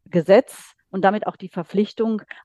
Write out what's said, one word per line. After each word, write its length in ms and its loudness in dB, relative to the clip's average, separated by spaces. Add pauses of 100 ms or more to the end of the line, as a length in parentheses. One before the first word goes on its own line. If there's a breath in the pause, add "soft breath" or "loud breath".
Gesetz 640 0 (180)
und 140 -4
damit 240 0
auch 80 -6
die 140 -16
Verpflichtung 720 -4 (220 loud breath)